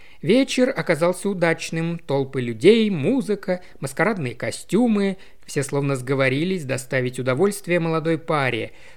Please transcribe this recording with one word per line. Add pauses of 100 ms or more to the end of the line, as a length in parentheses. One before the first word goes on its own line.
(220)
Вечер
оказался
удачным.
Толпы
людей,
музыка, (180)
маскарадные
костюмы. (280)
Все
словно
сговорились
доставить
удовольствие
молодой
паре. (260)